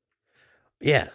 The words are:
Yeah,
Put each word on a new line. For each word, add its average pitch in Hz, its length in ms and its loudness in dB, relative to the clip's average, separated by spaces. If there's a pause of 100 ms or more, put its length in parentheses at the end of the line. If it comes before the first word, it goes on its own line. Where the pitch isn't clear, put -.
(800)
Yeah, - 340 0